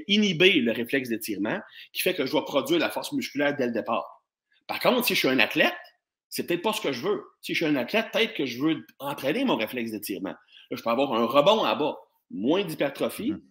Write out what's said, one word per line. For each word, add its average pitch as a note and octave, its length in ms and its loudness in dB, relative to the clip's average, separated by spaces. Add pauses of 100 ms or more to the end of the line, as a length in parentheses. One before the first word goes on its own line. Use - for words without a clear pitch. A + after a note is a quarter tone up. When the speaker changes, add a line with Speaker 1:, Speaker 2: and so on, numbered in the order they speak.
Speaker 1:
inhiber G3 460 4
le A#2+ 180 2
réflexe A#2+ 380 -2
d'étirement A2 500 -2 (340)
qui - 80 -6
fait F#3 140 2
que D3 100 -2
je B2 60 -4
dois C3+ 140 0
produire C#3+ 340 0
la A#2 100 2
force - 220 -6
musculaire C#3+ 440 -2
dès C3+ 120 0
le A#2+ 60 -2
départ. - 500 -4 (420)
Par - 140 -6
contre, A3+ 260 2
si F#3+ 80 2
je E3+ 60 2
suis D3+ 80 2
un C3 100 4
athlète, D#3 380 2 (540)
c'est - 180 -8
peut-être F3 160 -2
pas G#3+ 100 0
ce - 80 -4
que D#3+ 100 -2
je B2 140 -6
veux. G3+ 180 -2 (180)
Si - 120 -6
je D#3+ 100 -2
suis D3+ 80 2
un D3 40 2
athlète, E3 360 0
peut-être A3 220 0
que D3 120 -2
je A#2+ 140 -6
veux D3 260 0 (120)
entraîner C#3+ 480 -2
mon F3+ 100 4
réflexe A2+ 360 -4
d'étirement. G2 420 -6 (380)
Là, B2+ 60 -6
je - 40 -10
peux A2+ 80 -2
avoir C3 240 2
un A#2 120 2
rebond E3 400 6
en A2+ 120 2
bas, C#3+ 200 -2 (320)
moins C#3 340 0
d'hypertrophie, D3+ 680 -2
Speaker 2:
Mhm. - 200 -6